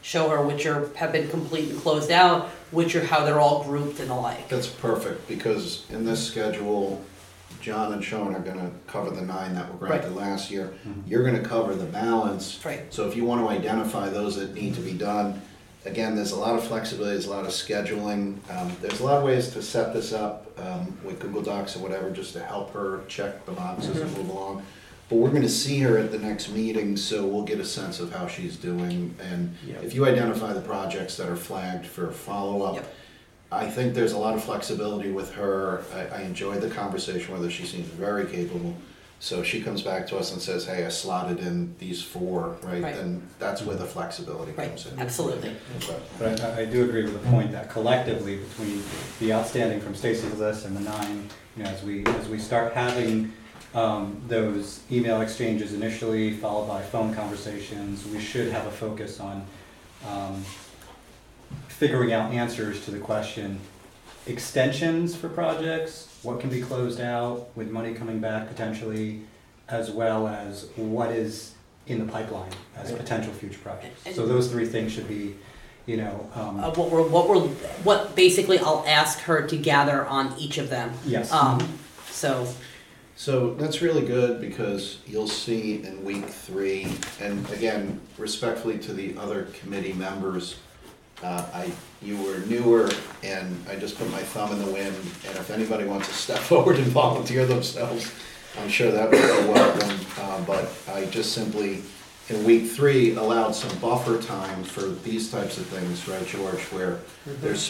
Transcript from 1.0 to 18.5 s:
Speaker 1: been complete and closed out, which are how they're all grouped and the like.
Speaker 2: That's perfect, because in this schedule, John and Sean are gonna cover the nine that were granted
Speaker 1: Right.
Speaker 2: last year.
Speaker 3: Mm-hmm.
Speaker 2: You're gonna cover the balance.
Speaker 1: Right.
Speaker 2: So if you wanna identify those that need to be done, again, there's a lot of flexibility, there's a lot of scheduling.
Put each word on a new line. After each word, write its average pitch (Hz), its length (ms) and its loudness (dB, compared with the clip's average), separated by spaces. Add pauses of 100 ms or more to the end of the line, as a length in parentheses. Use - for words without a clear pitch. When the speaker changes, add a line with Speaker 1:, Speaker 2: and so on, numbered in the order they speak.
Speaker 1:
been 151 160 2
complete 156 420 -2
and - 100 -4
closed 151 300 2
out, 170 380 8 (220)
which 165 260 4
are 165 80 4
how 151 200 4
they're 147 160 6
all 147 240 8
grouped 143 360 -2
and 135 100 -4
the 123 40 0
like. - 340 -4
Speaker 2:
That's - 180 0
perfect, - 640 -2
because 104 600 -2
in 110 140 -4
this 113 220 2
schedule, 104 760 0 (600)
John 107 320 -2
and 98 100 -4
Sean 101 320 -2
are 92 60 -4
gonna 90 320 -6 (160)
cover 95 220 -4
the 92 120 -6
nine 92 320 -6
that 87 180 -6
were - 140 -12
granted - 220 0
Speaker 1:
Right. 90 80 -6
Speaker 2:
last 98 340 -4
year. 95 220 -4 (140)
Speaker 3:
Mm-hmm. 101 220 -10
Speaker 2:
You're 120 160 4
gonna 117 200 4
cover 110 300 0
the 90 100 -4
balance. 104 800 0
Speaker 1:
Right. - 260 -4
Speaker 2:
So 104 160 -2
if 117 100 -4
you 117 80 2
wanna 117 240 2
identify 104 600 0
those 101 280 0
that 95 180 -4
need 104 200 -2
to - 60 -4
be - 120 -6
done, 101 480 0 (460)
again, 107 300 0
there's 101 160 0
a - 40 -4
lot 117 200 2
of - 80 0
flexibility, 104 480 -2
there's 92 140 -2
a 101 40 -4
lot 98 140 -4
of 92 80 -4
scheduling. 101 840 -2 (140)